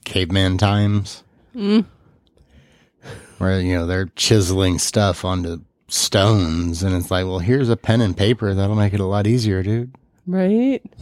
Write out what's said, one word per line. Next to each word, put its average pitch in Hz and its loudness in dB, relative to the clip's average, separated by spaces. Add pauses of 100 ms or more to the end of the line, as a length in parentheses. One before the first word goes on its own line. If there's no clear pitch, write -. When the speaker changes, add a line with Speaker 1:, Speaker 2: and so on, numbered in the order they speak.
Speaker 1:
caveman 92 0
times. 104 0 (320)
Speaker 2:
Mm. 208 0 (1500)
Speaker 1:
Where, 95 0
you 90 -2
know, 85 -2
they're 92 -2 (100)
chiseling 95 2
stuff 101 0
onto 90 -4 (260)
stones, 87 0
and 95 0
it's 87 -4
like, 92 0
"Well, 92 -4
here's 120 0
a 113 0
pen 117 0
and 95 0
paper. 104 0
That'll 98 0
make 101 2
it 104 0
a 98 -2
lot 101 0
easier, 107 0
dude." 120 -4 (320)
Speaker 2:
Right? 208 0 (200)